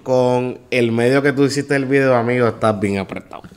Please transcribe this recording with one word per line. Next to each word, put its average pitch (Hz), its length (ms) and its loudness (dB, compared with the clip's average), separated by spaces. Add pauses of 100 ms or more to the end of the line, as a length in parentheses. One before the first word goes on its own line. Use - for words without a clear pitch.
con 123 560 0 (120)
el 120 220 0
medio 123 300 2
que 143 100 2
tú 139 140 2
hiciste 143 280 -2
el 135 120 0
video, 135 300 2
amigo, 120 320 0
estás 107 300 -2
bien 98 200 -2
apretado. - 420 -10 (160)